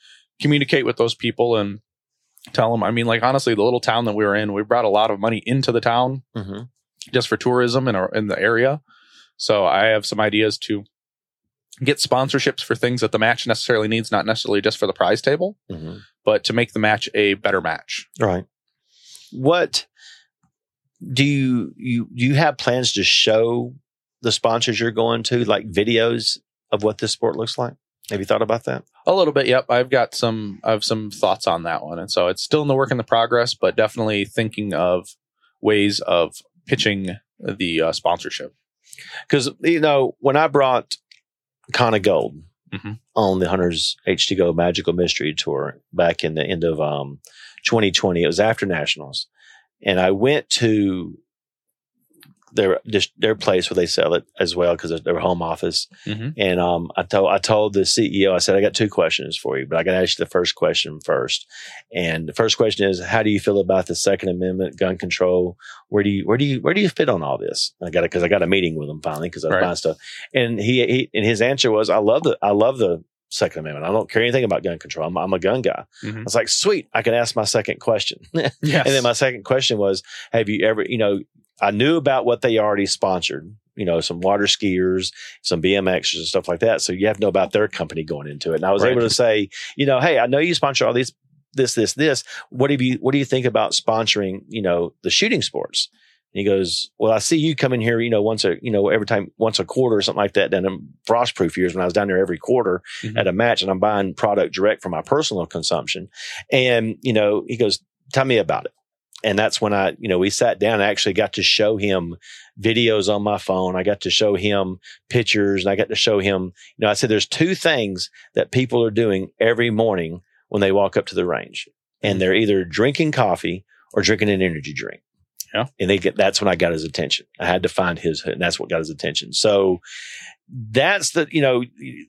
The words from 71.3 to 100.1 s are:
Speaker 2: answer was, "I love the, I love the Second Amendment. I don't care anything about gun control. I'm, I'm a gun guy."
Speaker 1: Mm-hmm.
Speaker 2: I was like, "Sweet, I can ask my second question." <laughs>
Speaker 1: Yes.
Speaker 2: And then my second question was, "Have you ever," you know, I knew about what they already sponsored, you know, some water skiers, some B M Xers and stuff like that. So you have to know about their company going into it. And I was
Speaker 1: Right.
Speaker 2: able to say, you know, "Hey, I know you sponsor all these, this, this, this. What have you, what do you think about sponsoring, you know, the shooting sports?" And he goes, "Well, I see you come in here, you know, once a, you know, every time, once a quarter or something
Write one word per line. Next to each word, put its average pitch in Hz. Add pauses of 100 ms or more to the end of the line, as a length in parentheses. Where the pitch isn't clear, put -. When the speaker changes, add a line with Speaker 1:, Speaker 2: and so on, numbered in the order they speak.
Speaker 2:
answer 127
was, 107
"I 98
love 113
the, 131
I 101
love 113
the 87 (260)
Second 85
Amendment. 76
I 90
don't 107
care 110
anything 120
about 87
gun 85
control. 78
I'm, 90
I'm 95
a 90
gun 107
guy." - (200)
Speaker 1:
Mm-hmm. 107
Speaker 2:
I 110
was -
like, 113
"Sweet, -
I 113
can 117
ask 120
my 110
second -
question." -
<laughs> -
Speaker 1:
Yes. 147
Speaker 2:
And 139
then 127
my 120
second 123
question 127
was, 98 (300)
"Have 113
you 107
ever," 110
you 120
know, 101 (420)
I 101
knew 131
about 135
what 120
they 113
already 101
sponsored, 92 (220)
you 107
know, 85
some 85
water 101
skiers, 92 (300)
some 87
B 95
M 98
Xers -
and 85
stuff 92
like -
that. 113
So -
you 95
have 104
to 101
know 107
about 92
their 107
company 80
going 73
into 73
it. -
And 78
I 95
was 101
Speaker 1:
Right. 123
Speaker 2:
able 123
to 113
say, 107 (260)
you 139
know, 131
"Hey, 151
I 117
know 131
you 170
sponsor 135
all 120
these, 123 (420)
this, 131
this, 110
this. 143 (260)
What 139
have 131
you, 127
what 135
do 143
you 135
think 131
about 110
sponsoring, 104
you 110
know, 87 (100)
the 90
shooting 202
sports?" - (440)
And 98
he 101
goes, 98
"Well, 107
I 107
see 165
you 156
come 127
in 117
here, 117
you 117
know, 107
once 110
a, 90
you 120
know, 101
every 104
time, 101
once 107
a 90
quarter 120
or 98
something 101